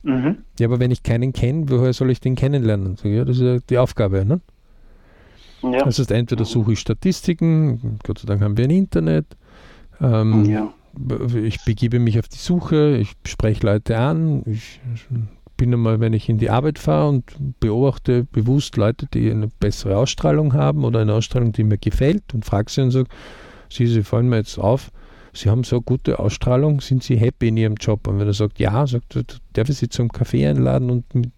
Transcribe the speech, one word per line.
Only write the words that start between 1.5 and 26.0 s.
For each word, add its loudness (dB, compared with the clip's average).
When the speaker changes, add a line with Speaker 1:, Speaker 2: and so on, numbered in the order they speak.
Speaker 2:
woher 2
soll 0
ich 0
den 0
kennenlernen? 0
Sag, -10
ja, 2
das 0
ist 2
ja 2
die 2
Aufgabe, 2
ne? 2
Speaker 1:
Ja. 0
Speaker 2:
Das 2
heißt, -2
entweder 0
Speaker 1:
Mhm. -4
Speaker 2:
suche 0
ich -2
Statistiken, 0
Gott -6
sei -12
Dank 0
haben 0
wir 2
ein 2
Internet, 2
ähm, 4
Speaker 1:
Ja. 0
Speaker 2:
b-, -4
ich -4
begebe 0
mich 2
auf -6
die -18
Suche, 2
ich -2
spreche -2
Leute 0
an, 0
ich -8
bin 2
einmal, 2
wenn 2
ich -2
in 2
die 0
Arbeit 0
fahre 2
und 0
beobachte 0
bewusst 0
Leute, 0
die 0
eine -2
bessere -2
Ausstrahlung 0
haben 0
oder 0
eine 2
Ausstrahlung, 0
die 0
mir 2
gefällt, 0
und -6
frage -2
sie -2
und 2
sage, 2
Sie, 0
Sie 2
fallen 0
mir 2
jetzt -4
auf, -2
Sie -2
haben 2
so -2
eine -2
gute -2